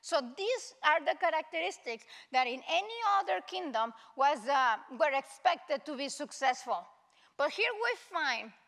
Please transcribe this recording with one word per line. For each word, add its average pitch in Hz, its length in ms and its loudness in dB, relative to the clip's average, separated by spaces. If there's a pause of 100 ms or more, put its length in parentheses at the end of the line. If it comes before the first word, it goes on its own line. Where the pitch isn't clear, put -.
So 320 180 0 (160)
these 440 380 -4 (100)
are 302 160 6
the 302 180 0
characteristics 320 840 -2 (260)
that 254 160 4
in 254 220 -6
any 415 320 -2 (180)
other 370 280 0
kingdom 233 480 -4 (220)
was, 277 200 4 (100)
uh, 262 300 4 (240)
were 285 160 4
expected 285 720 0
to 302 100 -6
be 277 140 -4
successful. 254 760 -2 (520)
But 294 140 2
here 466 200 0
we 453 240 0 (160)
find 247 400 -2 (160)